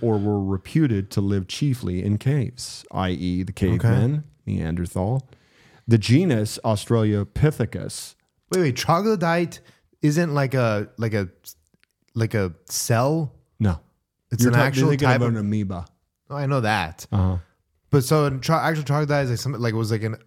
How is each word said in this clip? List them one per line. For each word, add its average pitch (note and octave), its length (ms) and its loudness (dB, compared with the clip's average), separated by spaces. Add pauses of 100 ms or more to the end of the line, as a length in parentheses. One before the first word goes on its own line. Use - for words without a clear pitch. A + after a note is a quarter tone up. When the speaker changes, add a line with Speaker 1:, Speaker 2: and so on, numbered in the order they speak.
Speaker 1:
or A2+ 180 2
were G2+ 240 0
reputed G2 680 -2
to G#2 100 -2
live G2 260 -2
chiefly G2+ 560 -2
in G2+ 160 0
caves, - 720 -4
i F#2 180 -2
e F2+ 340 -2
the F#2 80 -6
cavemen, A#2 640 2
Speaker 2:
Okay. D3+ 100 -4 (220)
Speaker 1:
Neanderthal. F#2 840 -2 (600)
The A#2 100 6
genus A2+ 680 2
Australopithecus. A2 1500 -2 (360)
Speaker 2:
Wait, F#3 100 2
wait, C3+ 140 2
troglodyte F3 840 0 (420)
isn't D3+ 320 2
like C#3 200 0
a, A2 440 0
like A2 160 -2
a, G2 160 0 (840)
like A2+ 200 -2
a F#2+ 200 0 (120)
cell? C#3 680 0 (260)
Speaker 1:
No. F#2+ 200 2 (520)
Speaker 2:
It's A#2 120 2
Speaker 1:
You're B2 80 6
Speaker 2:
an - 20 4
Speaker 1:
ta-, A#2+ 60 4
you're B2 80 4
Speaker 2:
actual C3+ 220 2
Speaker 1:
thinking C#3+ 180 2
Speaker 2:
type B2+ 140 4
Speaker 1:
of A#2+ 60 2
Speaker 2:
of A#2 60 0
Speaker 1:
an A2+ 40 -2
amoeba. G2+ 480 -2 (440)
Speaker 2:
Oh, C#3+ 60 -10
I C#3+ 100 -4
know C3+ 160 2
that. G2+ 500 -2
Speaker 1:
Uh-huh. F#2 260 2 (540)
Speaker 2:
But C#3+ 120 4
so D3+ 220 2
an C3+ 140 -2
tro-, D#3+ 180 0
actual D3+ 260 -2
troglodyte C#3+ 420 0
is B2 60 -2
like A2+ 80 -2
some, B2+ 140 -6
like, A2+ 200 -2
was A2 180 -2
like G#2+ 120 -2
an, A2+ 240 -4